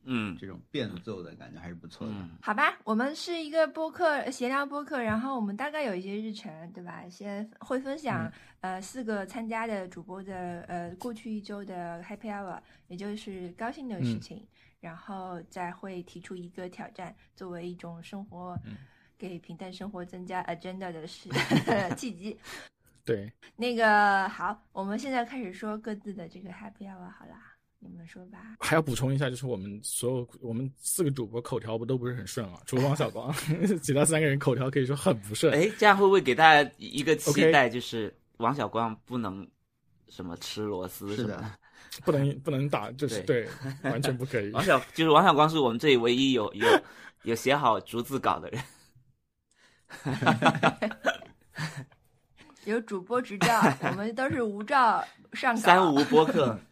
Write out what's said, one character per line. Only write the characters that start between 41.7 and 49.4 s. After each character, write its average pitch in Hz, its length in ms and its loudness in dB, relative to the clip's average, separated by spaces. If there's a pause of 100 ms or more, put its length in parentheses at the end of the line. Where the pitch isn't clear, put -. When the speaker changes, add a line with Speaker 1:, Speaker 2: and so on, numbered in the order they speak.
Speaker 4:
不 175 80 2
能， 143 280 2
不 160 100 -6
能 139 180 -2
打， 117 240 -4
就 135 160 -4
是， 107 140 -4
Speaker 1:
对。 117 260 0 (340)
Speaker 4:
对， 135 80 -2
完 - 120 -2
全 135 120 0
不 123 120 -6
可 120 160 -2
以。 101 100 -6
Speaker 1:
<laughs> - 0 -
王 123 100 0
小-， 170 160 4 (140)
就 160 100 0
是 165 80 6
王 151 140 10
小 185 80 8
光 147 160 6
是 160 100 0
我 131 120 4
们 117 80 -2
这 151 100 4
里 135 80 10
唯 120 180 6
一 135 180 4
有， 110 200 2
有， 104 140 0 (560)
有 117 120 0
写 127 220 2
好 117 240 4
逐 117 220 -6
字 135 180 -4
稿 98 180 2
的 95 120 -10
人。 131 120 -6 (1300)